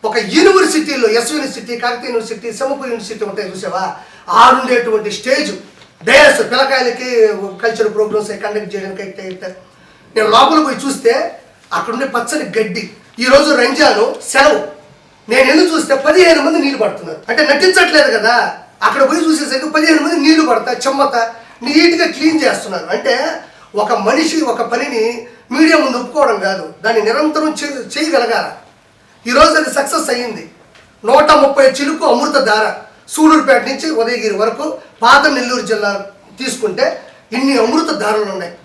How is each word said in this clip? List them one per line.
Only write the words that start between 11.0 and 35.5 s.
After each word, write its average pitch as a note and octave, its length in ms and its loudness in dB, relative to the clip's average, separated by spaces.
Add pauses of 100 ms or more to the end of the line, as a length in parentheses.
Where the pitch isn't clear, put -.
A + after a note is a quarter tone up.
అక్కడుండే B3 320 -4
పచ్చని C4 400 -4
గడ్డి. G#3 440 -4 (300)
ఈరోజు C#4 360 4
రంజాను B3 600 2 (140)
సెలవు, C4+ 380 2 (640)
నేను C4 220 4
వెళ్ళి D#4+ 220 4
చూస్తే C#4 220 0
పదిహేను D#4 460 4
మంది D#4+ 180 0
నీళ్ళు C#4 180 -2
పడుతున్నారు. E3 420 -4 (100)
అంటే D4+ 240 2
నటించట్లేదు D#4 640 2
కదా, A3+ 400 0 (260)
అక్కడ C4+ 260 2
పోయి D#4+ 160 0
చూసేసరికి D4+ 440 -2
పదిహేను D#4 320 2
మంది E4 180 0
నీళ్లు D4+ 300 4
పడతా, B3 240 0
చెమ్మత C4+ 420 -2 (480)
నీట్గా E4 480 2
క్లీన్ D#4 320 0
చేస్తున్నారు. G3 420 -2
అంటే A#3+ 540 -2 (360)
ఒక G#3 180 0
మనిషి C#4+ 480 0
ఒక A#3+ 200 -2
పనిని A#3+ 680 -4 (240)
మీడియా D#4 260 4
ముందు C4 200 0
ఒప్పుకోవడం B3+ 420 0
కాదు, F#3 340 -6 (100)
దాన్ని A3+ 180 2
నిరంతరం D4+ 640 0
చే-, C#4 400 -6
చేయగలగాల. A#3 480 -2 (760)
ఈరోజు C#4 200 4
అది D#4 260 0
సక్సెస్ C#4+ 360 -2
అయ్యింది. A#3+ 420 -6 (540)
నూట D4+ 260 2
ముప్పై C#4 400 4
చిలుకు D#4 340 -4
అమృత C#4 380 0
ధార, G#3+ 300 0 (360)
సూలూరుపేట D4 540 4
నుంచి C#4+ 280 -6
ఉదయగిరి A3 460 -2
వరకు A#3 400 -2 (240)
పాత C#4 260 6
నెల్లూరు B3 340 -2